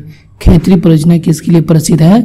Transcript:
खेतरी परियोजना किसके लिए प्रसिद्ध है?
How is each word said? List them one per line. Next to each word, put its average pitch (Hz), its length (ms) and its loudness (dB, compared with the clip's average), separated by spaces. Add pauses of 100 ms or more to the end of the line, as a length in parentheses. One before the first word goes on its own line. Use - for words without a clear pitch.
(420)
खेतरी 180 340 2
परियोजना 165 420 0
किसके 160 340 -4
लिए 165 100 2
प्रसिद्ध 160 400 -2
है? 196 240 2